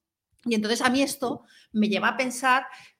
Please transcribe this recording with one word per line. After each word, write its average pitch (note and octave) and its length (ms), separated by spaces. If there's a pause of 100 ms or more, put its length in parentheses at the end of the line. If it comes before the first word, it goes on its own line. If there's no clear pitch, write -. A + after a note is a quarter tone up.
(440)
Y A#3 120
entonces G#3+ 260
a B3+ 80
mí C4 120
esto C4+ 420 (280)
me G#3+ 160
lleva G3 220
a - 80
pensar B3+ 480 (340)